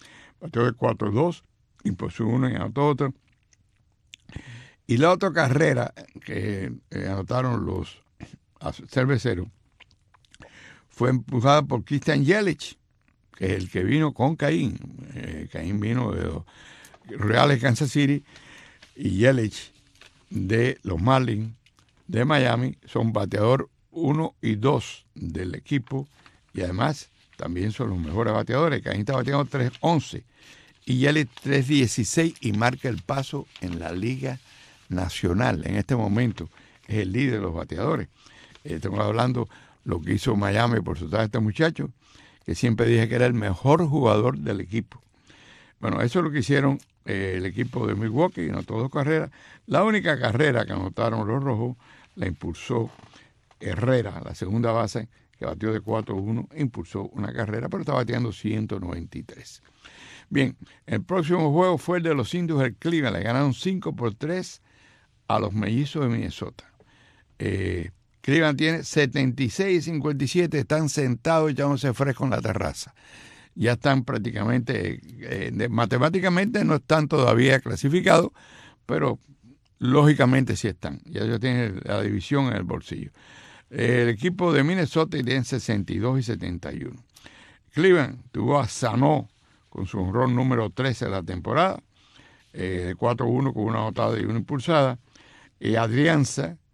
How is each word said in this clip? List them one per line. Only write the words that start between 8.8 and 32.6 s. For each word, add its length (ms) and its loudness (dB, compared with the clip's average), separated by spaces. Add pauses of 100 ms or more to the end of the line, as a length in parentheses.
fue 220 0
empujada 520 4
por 220 -4
Christian 400 0
Yelich, 520 0 (600)
que 160 -2
es 100 -2
el 80 -8
que 140 -2
vino 280 2
con 220 2
Caín. 440 0 (360)
Eh, 380 -10
Caín 260 -4
vino 320 -2
de 140 -4
los 200 -6 (640)
Reales 540 2
Kansas 320 2
City 320 2 (720)
y 140 -2
Yelich 600 2 (580)
de 520 0
los 180 -4
Marlins 540 2 (540)
de 160 0
Miami 600 2
son 260 0
bateador 560 2 (240)
uno 500 -2
y 140 0
dos 580 -2
del 400 -8
equipo 540 -6 (440)
y 100 -6
además 480 -4 (260)
también 340 -4
son 200 -4
los 80 -4
mejores 340 -2
bateadores. 500 0
Caín 180 -4
está 120 -2
bateando 320 0
tres 260 -2 (100)
once 440 0 (600)
y 140 0
Yelich 320 2 (120)
tres 260 2
dieciséis 720 2
y 120 -2
marca 360 0